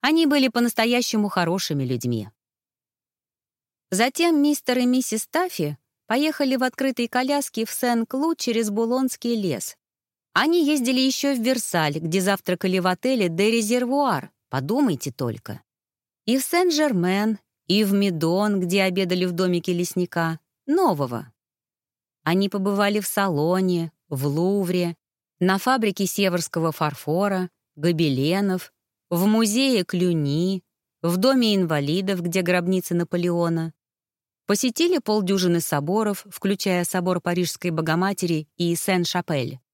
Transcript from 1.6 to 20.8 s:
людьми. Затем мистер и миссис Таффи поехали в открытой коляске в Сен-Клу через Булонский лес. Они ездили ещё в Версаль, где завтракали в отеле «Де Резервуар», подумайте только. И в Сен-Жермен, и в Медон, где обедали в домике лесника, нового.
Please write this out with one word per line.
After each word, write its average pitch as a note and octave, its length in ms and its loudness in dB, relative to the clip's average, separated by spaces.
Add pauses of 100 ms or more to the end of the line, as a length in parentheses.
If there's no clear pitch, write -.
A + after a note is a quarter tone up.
людьми. A#2+ 460 -2 (1600)
Затем C#4+ 500 2
мистер C#4+ 380 2
и B3 60 2
миссис B3 420 0
Таффи G3 500 -4 (300)
поехали C#4 480 0
в B3 80 0
открытой B3+ 440 -2
коляске C4 580 -2
в - 60 -10
Сен-Клу B3+ 640 -2
через A3+ 360 -2
Булонский A#3+ 640 -2
лес. E3+ 420 -4 (560)
Они D#4 320 2
ездили C4 340 0
ещё C4+ 360 0
в B3 40 -2
Версаль, F3+ 600 0
где E3 200 -2
завтракали F#3 600 0
в F3+ 80 0
отеле G3+ 420 0
«Де F#3+ 220 2
Резервуар», A#3+ 800 0 (180)
подумайте D3+ 600 0
только. A2 500 -6 (640)
И B3 140 2
в C4 40 -4
Сен-Жермен, A3 960 0 (300)
и G3+ 160 4
в G3+ 100 2
Медон, G3 680 2
где F3+ 240 0
обедали F#3 420 0
в F3+ 80 -4
домике F3+ 400 0
лесника, E3+ 680 -2 (260)
нового. C#3+ 680 0 (920)